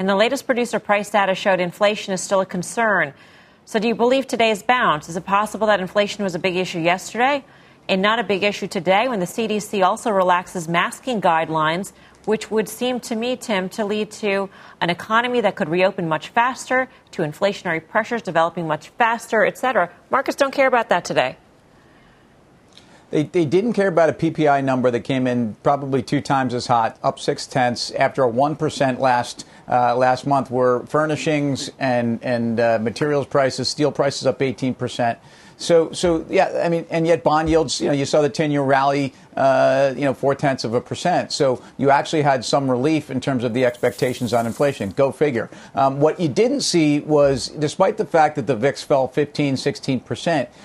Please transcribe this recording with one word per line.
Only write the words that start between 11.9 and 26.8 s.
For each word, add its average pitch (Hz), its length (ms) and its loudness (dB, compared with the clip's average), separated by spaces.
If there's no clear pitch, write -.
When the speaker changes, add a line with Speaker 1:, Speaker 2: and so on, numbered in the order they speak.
Speaker 1:
which 208 260 -4
would 214 180 0
seem 247 320 -4
to - 160 -6
me, 240 200 -4
Tim, 190 340 -4
to 214 160 -6
lead 208 240 -4
to 196 400 -4
an 165 80 0
economy 240 500 0
that 196 160 0
could 175 140 -4
reopen 185 360 0
much 156 220 -4
faster, 254 640 -2
to - 120 -6
inflationary 165 680 -4
pressures 220 320 -2
developing 165 460 0
much 156 240 -4
faster, 226 560 0
et - 100 -2
cetera? 220 340 0
Markets 277 260 0
don't 277 160 0
care 277 140 2
about 233 240 2
that 180 160 2
today. 139 320 0
Speaker 2:
They, 156 120 0
they 165 240 0
didn't 190 260 0
care 196 160 2
about 165 220 4
a - 20 -4
P 160 180 -2
P 151 160 0
I 139 140 4
number 127 300 2
that 120 100 0
came 131 260 -2
in 120 360 0
probably 139 400 0
two 143 180 -2
times 131 320 0
as 120 140 -4
hot, 113 360 2